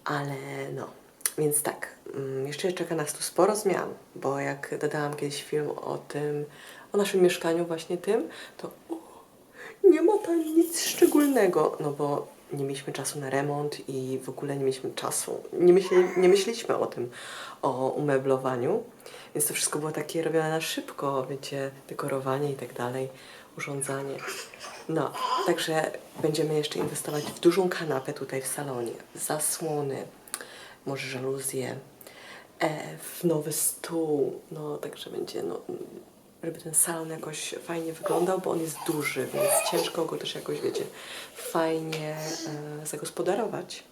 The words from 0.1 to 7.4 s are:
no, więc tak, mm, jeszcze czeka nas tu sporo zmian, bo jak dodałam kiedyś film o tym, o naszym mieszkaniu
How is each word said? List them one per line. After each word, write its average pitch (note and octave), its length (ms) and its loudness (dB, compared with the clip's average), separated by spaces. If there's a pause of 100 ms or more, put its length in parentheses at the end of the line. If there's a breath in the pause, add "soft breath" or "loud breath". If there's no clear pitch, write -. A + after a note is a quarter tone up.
no, C3 160 -6 (480)
więc D3 240 4
tak, - 260 -4 (260)
mm, C3+ 320 -4
jeszcze D3 260 -2
czeka F3+ 220 -2
nas D3+ 180 -2
tu - 100 -6
sporo G3+ 340 4
zmian, - 380 0 (200)
bo C#3 240 0
jak C#3 420 -4
dodałam D3 340 0
kiedyś C#3+ 280 -4
film D3+ 280 0
o - 280 -4
tym, D3 460 -4 (480 loud breath)
o - 40 0
naszym G3 260 6
mieszkaniu F3 440 4